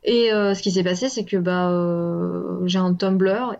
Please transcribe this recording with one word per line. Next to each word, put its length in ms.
Et, 260
euh, 220
ce 80
qui 100
s'est 120
passé, 260
c'est 160
que, 120
bah, 320
euh, 960
j'ai 140
un 140
Tumblr, 680